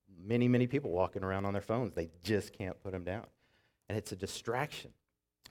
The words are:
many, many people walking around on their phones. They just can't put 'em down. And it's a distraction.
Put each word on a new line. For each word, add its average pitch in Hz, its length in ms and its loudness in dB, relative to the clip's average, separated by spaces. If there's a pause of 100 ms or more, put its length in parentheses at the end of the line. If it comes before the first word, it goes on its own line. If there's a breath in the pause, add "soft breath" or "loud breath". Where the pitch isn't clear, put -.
(260)
many, 120 220 4
many 123 180 6
people 123 240 -2
walking 92 320 2
around 95 240 0
on 101 60 0
their 98 100 0
phones. 113 320 -2
They 82 160 -2 (120)
just 98 300 0
can't - 300 -8
put 95 100 -8
'em 90 120 -6
down. 95 220 -6 (600)
And 101 80 -2
it's 107 160 -6
a 101 40 -8
distraction. - 760 -4 (600)